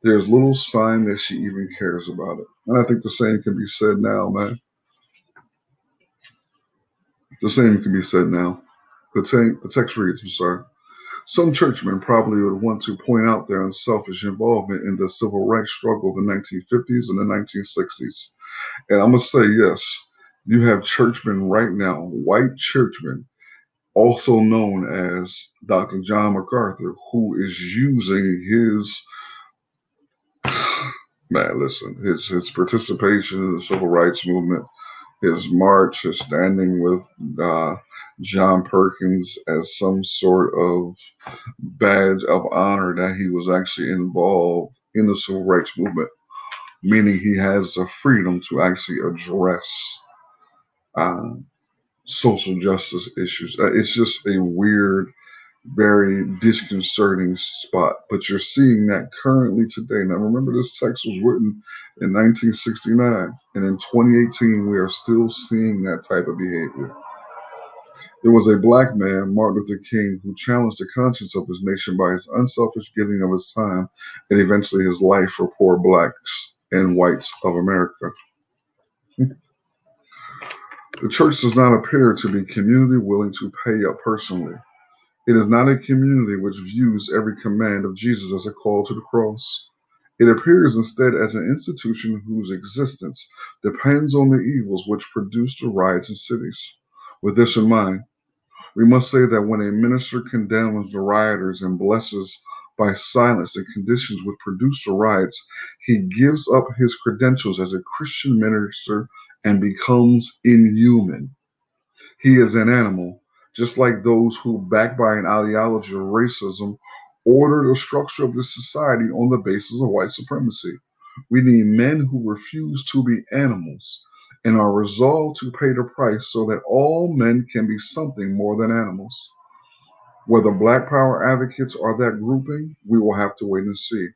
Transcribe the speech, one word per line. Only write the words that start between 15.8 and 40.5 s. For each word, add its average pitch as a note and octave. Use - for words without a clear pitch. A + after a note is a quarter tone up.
of F#2
the F#2+
nineteen G2
fifties B2
and F#2+
the G2+
nineteen G#2
sixties." -
And G2+
I'm A2+
gonna B2
say, B2
yes, G#2
you A#2
have G#2
churchmen A2
right G#2+
now, F#2
white G2
churchmen, D#2+
also A#2
known A2
as F2+
Doctor F#2+
John G#2
MacArthur, F#2+
who A2
is F#2+
using G2
his, G#2+
<sighs> -
man, -
listen, -
his, F2
his F2+
participation G2
in F#2
the F2+
civil F#2
rights F2
movement, F2+
his E2+
march, F#2+
his E2+
standing F#2
with, F2+
uh, E2
John F#2+
Perkins F#2+
as D#2+
some F#2+
sort F#2